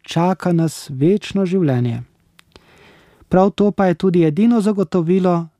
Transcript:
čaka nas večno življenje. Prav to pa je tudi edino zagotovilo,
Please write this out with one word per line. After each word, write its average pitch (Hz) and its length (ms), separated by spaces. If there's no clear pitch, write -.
čaka 180 500
nas 165 380
večno 185 560
življenje. 123 560
Prav 190 220
to 202 200
pa 196 160
je 175 80
tudi 175 300
edino 214 360
zagotovilo, 185 840